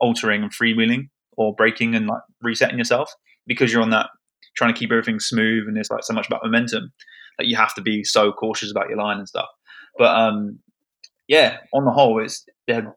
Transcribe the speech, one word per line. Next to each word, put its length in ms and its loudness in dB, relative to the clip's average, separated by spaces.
altering 420 0
and 100 -6
freewheeling 560 0
or 160 0
braking 400 0
and, 120 0
like, 140 -4
resetting 360 0
yourself 320 0
because 260 0
you're 100 4
on 80 0
that, 180 2
trying 180 2
to 40 -8
keep 140 -6
everything 260 0
smooth, 480 -2
and 100 -6
there's, 140 -6
like, 140 -4
so 80 -6
much 140 -4
about 180 -4
momentum 480 -2
that 80 -4
you 100 -2
have 180 2
to 60 -10
be 240 -2
so 280 2
cautious 380 -6
about 180 -2
your 100 -6
line 200 -4
and 100 -12
stuff. 200 -8
But, 160 4
um, 440 0
yeah, 300 4
on 120 2
the 60 4
whole, 320 4
it's, 220 -10
they 80 0
had 220 -4